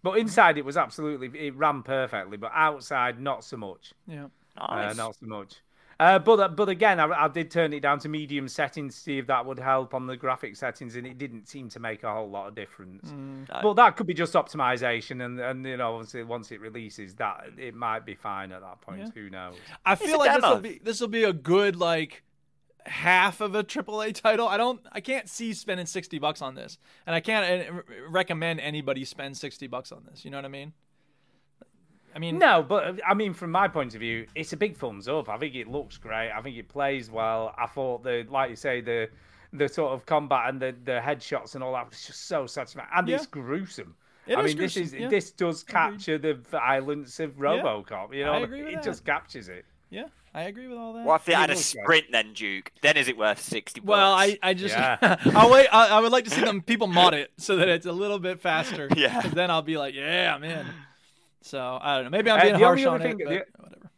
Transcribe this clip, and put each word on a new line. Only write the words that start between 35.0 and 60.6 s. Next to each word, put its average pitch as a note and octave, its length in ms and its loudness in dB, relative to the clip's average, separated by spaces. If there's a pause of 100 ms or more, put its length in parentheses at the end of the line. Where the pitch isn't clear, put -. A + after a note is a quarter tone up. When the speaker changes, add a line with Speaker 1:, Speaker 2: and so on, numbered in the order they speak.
Speaker 1:
up. C#3 220 -4
I G#2 80 -6
think C3+ 180 -8
it A2+ 140 -10
looks C#3 280 -10
great. A2+ 340 -6
I G#2+ 100 -8
think B2 160 -14
it A2 100 -16
plays C#3 420 -4
well. A2+ 480 -4
I A#2 100 -4
thought B2 360 -4
the, A#2+ 260 -4
like C3+ 200 0
you A2+ 80 -12
say, B2+ 240 -4
the, A2+ 280 -4 (440)
the C#3 160 0
sort C#3+ 240 -2
of B2+ 120 -10
combat C3+ 440 0
and C3 120 -6
the, C3 220 -4
the B2 180 -2
headshots B2+ 540 -6
and C3 80 -10
all B2+ 80 -6
that B2 180 -6
was - 160 -18
just - 220 -16
so D3 200 -2
satisfying, C3 460 -12
and F3+ 140 2
Speaker 2:
Yeah. - 80 2
Speaker 1:
it's C#4+ 120 -4
gruesome. C#3 680 -8 (320)
Speaker 2:
It A3 100 0
Speaker 1:
I - 40 2
Speaker 2:
is G#3+ 140 4
Speaker 1:
mean, - 20 -6
this F3+ 160 -2
Speaker 2:
gruesome, E3 240 -4
Speaker 1:
is - 60 -10
Speaker 2:
yeah. - 60 -6
Speaker 1:
this G3+ 220 0
does E3+ 320 -2
Speaker 2:
Agreed. - 80 -18
Speaker 1:
capture E3 460 0
the D3 160 -2
violence C3+ 880 -2
of C#3 160 -8
Speaker 2:
Yeah. C#3 60 -6
Speaker 1:
RoboCop. A2+ 720 -2
You C#3 120 -4
know, D3 80 0
Speaker 2:
I D3+ 60 0
agree C4+ 240 -8
with D#4 100 -10
Speaker 1:
it - 20 -10
Speaker 2:
that. D#4 80 -8
Speaker 1:
just - 220 -8
captures C#3+ 420 -6
it. F2+ 160 -16 (260)
Speaker 2:
Yeah, D4+ 180 -12 (260)
I D3+ 100 -10
agree G#3+ 240 -12
with B3 100 -14
all A3+ 140 -12
that. A#3 140 -12
Speaker 3:
What D#3+ 160 4
if - 60 -14
they F3 40 2
Speaker 1:
It E3 60 6
Speaker 3:
had D3+ 120 4
a C#3 40 2
Speaker 1:
looks - 200 -2
great. G2+ 120 -12
Speaker 3:
sprint D#3+ 260 6
then, A2 220 0
Duke? G2 480 -6
Then D3 160 4
is C3 100 2
it B2 100 -2
worth G#2+ 240 2
sixty - 380 -8
Speaker 2:
Well, G3 380 6
Speaker 3:
bucks? G3+ 260 4
Speaker 2:
I, F#3 60 2
I F#3+ 40 2
just, F#3 220 -2
Speaker 1:
Yeah. B2+ 240 2
Speaker 2:
<laughs> F#3 180 4 (160)
I'll A3 160 10
wait. C4 220 12
I, A3 160 8 (100)
I - 40 10
would A#3 100 4
like B3+ 140 4
to A3 40 -10
see A#3+ 120 0
them G3+ 200 0
people A3+ 260 0
mod F3 260 8
it C#3+ 240 -4
so - 180 0
that F3+ 140 4
it's E3 160 2
a F3+ 80 -6
little G3+ 260 -4
bit F3+ 220 -6
faster. D#3+ 500 -2
Speaker 3:
<laughs> E3+ 60 6
Yeah. D3 240 2
Speaker 2:
'Cause E3+ 100 -4
then F3 180 0
I'll D#3+ 120 2
be D#3 160 -4
like, C#3 180 -6
"Yeah, E3 400 0
I'm C#3+ 80 -12
in." D#3+ 220 -8 (760)